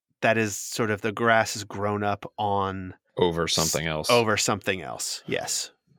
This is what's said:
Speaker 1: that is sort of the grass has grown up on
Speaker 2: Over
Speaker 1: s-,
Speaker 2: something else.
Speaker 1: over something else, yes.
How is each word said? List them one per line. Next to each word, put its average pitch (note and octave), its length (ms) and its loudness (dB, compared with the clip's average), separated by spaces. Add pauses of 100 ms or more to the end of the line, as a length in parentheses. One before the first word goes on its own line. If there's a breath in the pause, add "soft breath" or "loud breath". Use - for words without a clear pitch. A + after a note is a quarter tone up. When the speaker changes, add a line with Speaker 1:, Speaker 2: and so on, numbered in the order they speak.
(220)
Speaker 1:
that A2+ 160 4
is G#2+ 180 0
sort - 360 -2
of G#2 80 -2
the A2 120 -2
grass A2+ 420 4
has G#2+ 100 -8
grown G#2 400 -2
up G2+ 340 -2
on F#2+ 560 -2 (220)
Speaker 2:
Over E2+ 280 2
Speaker 1:
s-, E2 100 0
Speaker 2:
something D#2+ 320 0
else. D#2 240 -2
Speaker 1:
over A2+ 260 4
something G2 440 -2
else, B1 460 -8
yes. - 460 -4 (260)